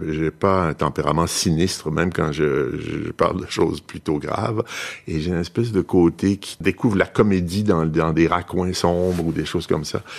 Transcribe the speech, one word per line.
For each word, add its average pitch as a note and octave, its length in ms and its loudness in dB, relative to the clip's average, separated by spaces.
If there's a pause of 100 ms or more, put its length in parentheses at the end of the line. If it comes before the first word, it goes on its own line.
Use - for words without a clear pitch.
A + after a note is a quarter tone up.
(100)
j'ai D#2 220 -2
pas F#2+ 320 2
un D#2 100 0
tempérament D2+ 540 0
sinistre, E2 640 0
même E2 200 0
quand D#2+ 200 -2
je, D2 480 0
je D#2 320 -6
parle E2+ 300 0
de - 60 -10
choses E2 320 0
plutôt D#2 380 -4
graves. G#2+ 460 -2 (420)
Et D#2+ 140 -4
j'ai E2 100 -2
une F2 80 0
espèce A2+ 320 -2
de F#2+ 120 0
côté F#2 540 2
qui - 240 -12
découvre G2 360 0
la - 80 4
comédie G2 580 2
dans, E2+ 240 4
dans D#2+ 260 2
des D#2+ 140 4
raccoins F2+ 460 0
sombres F2 520 2
ou E2 60 0
des D2+ 140 -2
choses E2 240 -4
comme D#2 160 0
ça. - 180 -6 (160)